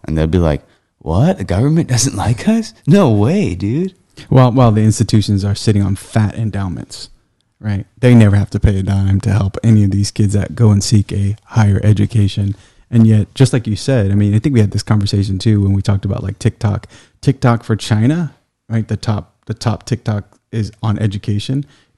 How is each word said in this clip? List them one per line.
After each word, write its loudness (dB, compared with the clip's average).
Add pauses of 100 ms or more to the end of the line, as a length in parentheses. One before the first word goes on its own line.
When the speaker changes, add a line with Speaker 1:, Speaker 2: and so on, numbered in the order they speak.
Speaker 1:
And -6
they'll 0
be 0
like, 0 (360)
"What? -2
The -6
government -2
doesn't -2
like -4
us? -2 (140)
No 4
way, 0
dude." -4 (340)
Speaker 2:
Well, 4
while 4
the 2
institutions 0
are -2
sitting 0
on -2
fat -4
endowments, -8 (480)
right? -6 (120)
They 4
never 6
have 0
to -4
pay 2
a -4
dime 0
to -2
help -2
any 4
of 0
these -2
kids -2
that -2
go 4
and 2
seek 0
a -2
higher 0
education. 0 (360)
And 4
yet, 2
just 2
like -2
you -4
said, 0
I 0
mean, 2
I 2
think -2
we 2
had 0
this -4
conversation -2
too 2
when 2
we 0
talked -2
about, -4
like, -8
TikTok. -4 (360)
TikTok 0
for -2
China, -2 (340)
right? -4
The -6
top, -8
the -8
top -4
TikTok -6 (140)
is -4 (120)
on -2
education. -4 (340)